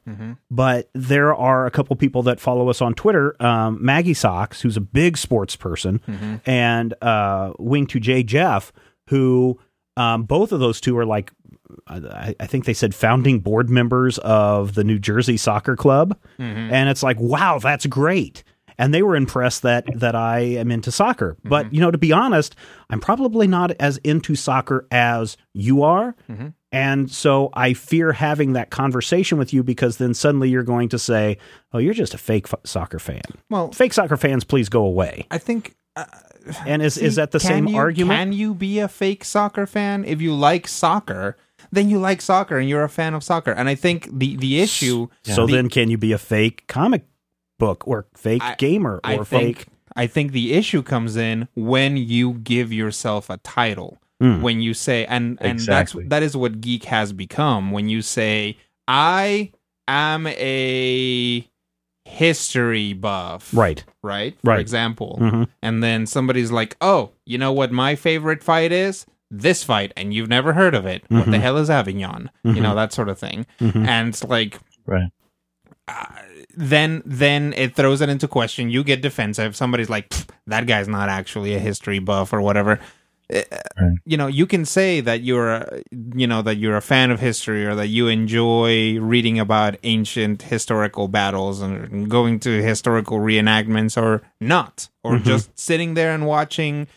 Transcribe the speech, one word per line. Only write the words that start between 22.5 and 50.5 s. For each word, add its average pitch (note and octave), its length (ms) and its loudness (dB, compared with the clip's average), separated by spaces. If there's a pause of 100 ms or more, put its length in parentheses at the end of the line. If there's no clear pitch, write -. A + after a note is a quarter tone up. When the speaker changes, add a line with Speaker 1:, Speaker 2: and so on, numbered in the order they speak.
Speaker 2:
I'm G#2+ 100 -2
probably A3+ 460 2
not F3+ 340 2
as C#3+ 180 0
into D3+ 380 0
soccer C3 540 -2
as A#2+ 460 0 (180)
you B2+ 280 2
are. G3 320 2 (160)
Speaker 1:
Mm-hmm. A#2 180 -12 (240)
Speaker 2:
And C3+ 380 0
so C#3 440 2
I B2+ 180 2
fear D#3+ 400 0
having D3 400 0
that B2 180 -2
conversation C#3 680 0
with C3 160 0
you C3 80 4
because B2 340 0
then B2+ 180 0
suddenly C#3 360 2
you're B2+ 120 2
going A#2+ 280 0
to A#2+ 80 -4
say, G#2+ 400 0 (340)
"Oh, A#2+ 60 -2
you're E3 160 2
just A3 180 -2
a - 60 -14
fake A2 300 -2
fo-, - 160 -6
soccer E2+ 340 -8
fan." - 240 -10 (260)
Speaker 1:
Well, F3+ 240 -4
Speaker 2:
Fake B3+ 220 2
soccer D3+ 240 2
fans, C3+ 260 0
please A#2+ 240 0
go A2 160 2
away. F#2 460 -2
Speaker 1:
I E3 80 -4
think, - 360 -6 (200)
uh, D#3+ 100 -10 (640)
Speaker 2:
And D3+ 160 0
is, D3 120 0
Speaker 1:
see, - 120 -2
Speaker 2:
is - 100 2
that D3+ 140 0
the D#3+ 80 0
Speaker 1:
can E3 100 2
Speaker 2:
same D3+ 200 4
Speaker 1:
you, - 100 0
Speaker 2:
argument? E3 400 2
Speaker 1:
can F#3+ 160 -2
you G#3+ 200 -2
be G3 260 -4
a G3+ 80 -2
fake G3 360 -2
soccer G#3 420 -2
fan? G3+ 380 -4
If D#3 160 -4
you D#3+ 140 -2
like D3 340 2
soccer, G#2+ 680 -2 (340)
then G3+ 160 4
you G#3 100 2
like F#3+ 220 0
soccer F#3 380 0
and C3 100 0
you're D3 160 0
a D3 60 -4
fan D#3+ 240 -4
of D3 100 -8
soccer. E3 280 0
And B2+ 180 0
I C#3 40 0
think E3+ 380 -2
the, C3+ 240 -2
the C3+ 240 0
issue B2 480 0 (140)
Speaker 2:
So A2+ 240 2
Speaker 1:
the C#3 80 4
Speaker 2:
then B2 160 2
can A#2 180 -4
you A#2 80 0
be A2 160 0
a G#2 60 0
fake A2 480 -2
comic E3 400 -2 (520)
book G#2 300 -2
or A2 260 -4
fake A#2 280 -2
Speaker 1:
I, B2 140 -6
Speaker 2:
gamer C#3 460 0
Speaker 1:
I B2+ 140 -2
Speaker 2:
or G#2+ 80 -4
Speaker 1:
think, A#2+ 360 0
Speaker 2:
fake - 60 -20 (280)
Speaker 1:
I A#2+ 140 -2
think C#3+ 240 -2
the A#2+ 200 -2